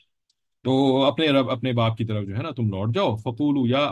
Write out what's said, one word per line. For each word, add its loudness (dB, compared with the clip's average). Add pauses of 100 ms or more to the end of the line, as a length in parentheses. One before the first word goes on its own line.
(640)
तो 2
"अपने 2
रब, 2
अपने -4
बाप 2
की -2
तरफ -4
जो -8
है -4
ना -6
तुम -2
लौट -2
जाओ, 0
फ़क़ूलू 0
या 2